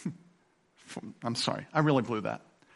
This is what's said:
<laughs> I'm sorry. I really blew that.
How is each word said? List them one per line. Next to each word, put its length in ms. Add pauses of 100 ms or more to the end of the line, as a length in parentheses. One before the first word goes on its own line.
<laughs> 1160
I'm 120
sorry. 400
I 60
really 220
blew 200
that. 180 (360)